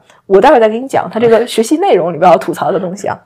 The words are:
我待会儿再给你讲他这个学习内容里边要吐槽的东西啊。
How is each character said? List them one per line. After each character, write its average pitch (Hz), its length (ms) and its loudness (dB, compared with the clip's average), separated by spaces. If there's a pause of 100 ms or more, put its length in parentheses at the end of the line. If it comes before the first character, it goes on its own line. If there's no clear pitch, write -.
(260)
我 196 160 4
待 254 80 4
会 294 80 4
儿 - 20 2
再 226 80 4
给 214 100 -2
你 254 80 -8
讲 175 240 -4
他 202 120 -8
这 240 80 2
个 226 180 2
学 226 160 -2
习 302 140 0
内 370 180 0
容 175 180 -2
里 151 40 -10
边 175 120 2
要 170 80 6
吐 165 160 -6
槽 147 160 -4
的 185 80 -2
东 180 160 -6
西 - 140 -10
啊。 - 180 -8